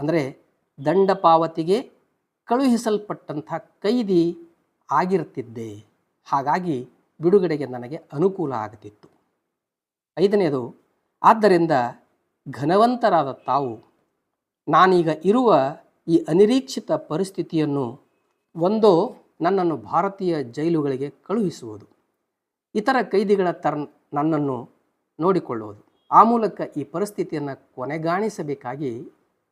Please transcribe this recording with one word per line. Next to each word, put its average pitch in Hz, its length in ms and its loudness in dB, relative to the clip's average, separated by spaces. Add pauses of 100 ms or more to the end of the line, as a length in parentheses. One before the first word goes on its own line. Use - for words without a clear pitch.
ಅಂದರೆ 147 380 -2 (460)
ದಂಡ 190 260 4
ಪಾವತಿಗೆ 165 800 2 (540)
ಕಳುಹಿಸಲ್ಪಟ್ಟಂಥ 214 1120 -2
ಕೈದಿ 185 840 -2 (520)
ಆಗಿರುತ್ತಿದ್ದೆ. 120 960 -4 (380)
ಹಾಗಾಗಿ 147 640 -4 (320)
ಬಿಡುಗಡೆಗೆ 170 460 2
ನನಗೆ 123 340 -12 (120)
ಅನುಕೂಲ 170 400 -2
ಆಗುತ್ತಿತ್ತು. 107 560 -12 (1120)
ಐದನೇದು, 160 560 0 (480)
ಆದ್ದರಿಂದ 185 480 4 (800)
ಘನವಂತರಾದ 175 840 2
ತಾವು 127 480 -4 (880)
ನಾನೀಗ 170 400 6 (160)
ಇರುವ 214 320 4 (520)
ಈ 170 200 4
ಅನಿರೀಕ್ಷಿತ 214 640 2
ಪರಿಸ್ಥಿತಿಯನ್ನು 151 1080 -4 (560)
ಒಂದೋ 202 600 2 (240)
ನನ್ನನ್ನು 175 360 0
ಭಾರತೀಯ 170 680 -2
ಜೈಲುಗಳಿಗೆ 143 680 -4
ಕಳುಹಿಸುವುದು, 143 760 -6 (880)
ಇತರ 233 280 0
ಕೈದಿಗಳ 196 480 0
ಥರ 156 240 -4 (380)
ನನ್ನನ್ನು 147 580 -2 (500)
ನೋಡಿಕೊಳ್ಳುವುದು, 120 920 -4
ಆ 170 100 8
ಮೂಲಕ 220 380 2 (160)
ಈ 143 80 -6
ಪರಿಸ್ಥಿತಿಯನ್ನು 160 920 -8
ಕೊನೆಗಾಣಿಸಬೇಕಾಗಿ 151 1400 -6 (400)